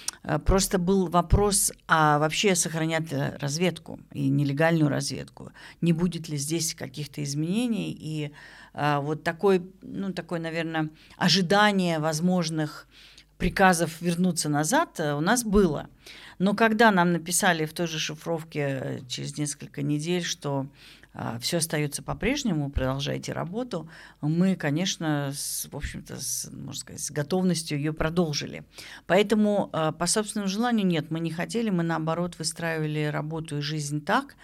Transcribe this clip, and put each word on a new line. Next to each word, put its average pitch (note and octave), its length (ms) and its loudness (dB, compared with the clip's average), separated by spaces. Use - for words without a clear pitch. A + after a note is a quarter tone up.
э, D3+ 140 0
просто F#3+ 400 4
был F#3 300 4
вопрос, F3 640 4
а D3+ 300 6
вообще D#3 380 2
сохранят D#3+ 560 -2
ли C3+ 60 -2
разведку D#3+ 600 -2
и C#3+ 160 0
нелегальную D3 640 4
разведку, C3 600 -6
не E3+ 100 4
будет E3 360 -2
ли D3+ 100 -4
здесь D#3+ 360 -4
каких-то D3 500 -10
изменений. E3+ 760 -2
И, D3+ 320 -6
э, D3 260 0
вот D3+ 240 -4
такой, F3 380 2
ну, F#3+ 300 -6
такое, E3+ 280 -6
наверное, D#3+ 500 -2
ожидание F#3+ 800 4
возможных D#3+ 880 0
приказов F3 640 2
вернуться F3 480 0
назад, F#3 500 0
э, D3 140 -2
у C#3+ 60 -2
нас A#3 240 2
было. F#3+ 440 2
Но G3+ 140 2
когда A3 380 6
нам F3 200 4
написали E3+ 540 2
в D#3 80 -10
той F3 140 -2
же D#3 120 -6
шифровке, D#3+ 600 -6
э, C3+ 480 -4
через C#3+ 300 -8
несколько D3 440 -6
недель, D3+ 420 0
что, C#3 420 -4
а, A#2+ 260 -6
всё E3 180 -2
остаётся D3+ 440 -2
по-прежнему, E3 680 -2
продолжайте C3+ 640 -2
работу, E3 540 -6
мы, E3+ 340 2
конечно, D3+ 800 -2
с, - 380 -8
в - 40 -12
общем-то, - 440 -8
с, - 320 -6
можно A#2+ 280 -12
сказать, - 220 -14
с - 100 -6
готовностью E3 640 0
её D3+ 160 -2
продолжили. D#3+ 720 -2
Поэтому, G#3 640 4
э, D#3 260 2
по F3 80 0
собственному G#3 420 -2
желанию A3 380 2
нет, D#3 260 0
мы D#3+ 80 -2
не E3 120 -2
хотели, F3 380 -2
мы, F3 140 2
наоборот, E3 540 -2
выстраивали D#3 760 -2
работу D3+ 460 -6
и D3 40 -4
жизнь D3 420 -4
так, B3+ 400 -2